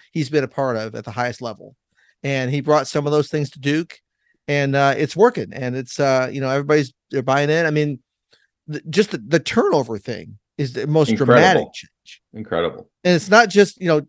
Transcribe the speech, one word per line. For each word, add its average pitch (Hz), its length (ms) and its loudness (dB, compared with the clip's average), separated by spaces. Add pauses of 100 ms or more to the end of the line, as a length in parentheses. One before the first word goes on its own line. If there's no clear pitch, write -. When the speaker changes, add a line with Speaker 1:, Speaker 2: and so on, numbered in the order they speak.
(120)
Speaker 1:
he's 151 180 -4
been 147 140 0
a 131 40 -6
part 131 300 -4
of 110 180 -8
at 107 100 -12
the 113 60 -14
highest 123 300 -6
level. 104 340 -14 (480)
And 135 280 -2
he 143 100 -2
brought 147 260 2
some 147 180 -2
of 147 60 -2
those 151 180 2
things 147 220 -4
to - 80 -20
Duke, 147 400 -4 (480)
and, 139 280 0
uh, 139 220 4
it's - 180 -4
working. 165 380 0
And 123 220 -6
it's, 127 240 -8
uh, 131 320 0
you 135 100 -6
know, 135 80 -2
everybody's, 143 420 0 (200)
they're 135 100 -4
buying 139 300 0
in. 165 140 0
I 160 60 0
mean, 147 280 -2 (720)
th-, 147 200 -10
just 202 220 0
the, 165 80 -8
the 135 200 0
turnover 156 600 -2
thing 101 380 -12 (200)
is 131 160 -4
the 120 140 -6
most 151 240 2
Speaker 2:
Incredible. 120 240 4
Speaker 1:
dramatic 160 380 6
change. - 480 -20 (120)
Speaker 2:
Incredible. 87 560 -4 (140)
Speaker 1:
And 180 120 4
it's 165 140 -2
not 214 200 6
just, 202 300 2
you 180 80 -6
know, 156 220 2